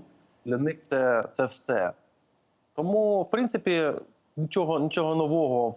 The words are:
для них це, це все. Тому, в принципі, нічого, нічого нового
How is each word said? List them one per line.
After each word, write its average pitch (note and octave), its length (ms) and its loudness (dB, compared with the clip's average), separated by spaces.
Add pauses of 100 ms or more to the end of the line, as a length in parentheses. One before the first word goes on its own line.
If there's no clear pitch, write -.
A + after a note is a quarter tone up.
(440)
для A#2+ 120 -2
них D3+ 260 -4
це, B2+ 500 0
це C3 120 0
все. G#2+ 480 -2 (840)
Тому, G3+ 480 0
в - 80 -6
принципі, F3+ 640 0 (440)
нічого, D#3 440 0
нічого D#3 340 0
нового C#3+ 640 0